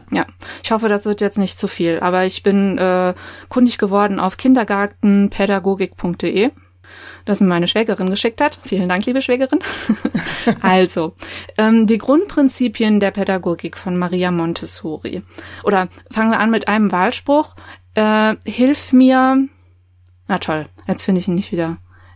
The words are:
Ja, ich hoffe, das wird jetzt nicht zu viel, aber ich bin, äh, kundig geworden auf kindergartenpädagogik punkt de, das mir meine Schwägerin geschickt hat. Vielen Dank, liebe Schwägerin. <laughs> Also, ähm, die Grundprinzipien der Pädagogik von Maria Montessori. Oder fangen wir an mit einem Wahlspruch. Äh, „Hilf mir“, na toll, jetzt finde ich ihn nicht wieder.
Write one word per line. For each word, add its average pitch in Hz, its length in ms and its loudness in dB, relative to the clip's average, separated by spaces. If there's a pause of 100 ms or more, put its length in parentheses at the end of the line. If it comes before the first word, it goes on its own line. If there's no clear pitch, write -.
(120)
Ja, - 140 -2 (360)
ich - 120 -8
hoffe, 220 160 0
das 202 160 -2
wird 208 160 -2
jetzt 202 160 -2
nicht 196 200 -2
zu 196 120 -4
viel, 170 320 -2
aber 180 240 0
ich - 180 -6
bin, 196 340 2
äh, 185 360 0 (340)
kundig 247 300 2
geworden 202 420 0
auf 185 160 -2
kindergartenpädagogik 202 1600 0
punkt 175 260 -6
de, 190 300 0 (720)
das 202 160 -2
mir 196 80 6
meine 175 200 2
Schwägerin 208 420 0
geschickt 202 320 -2
hat. - 220 0
Vielen 185 260 -2
Dank, 185 160 -2
liebe 254 160 0
Schwägerin. 262 420 0
<laughs> - 60 -8 (920)
Also, 185 540 2 (420)
ähm, 220 300 4
die 220 100 2
Grundprinzipien 254 1000 0
der 196 100 2
Pädagogik 185 680 -4
von 180 200 -4
Maria 180 320 -2
Montessori. 165 920 -6 (400)
Oder 190 240 0 (240)
fangen 220 180 0
wir 226 100 2
an 220 120 2
mit - 160 0
einem 208 240 2
Wahlspruch. 254 640 0 (400)
Äh, 214 400 2 (100)
„Hilf 254 480 0
mir“, 262 540 6 (800)
na 190 100 -2
toll, 156 300 -4 (200)
jetzt 185 160 -4
finde 185 180 0
ich - 60 -8
ihn 180 60 0
nicht 190 180 -4
wieder. 170 260 -4 (380)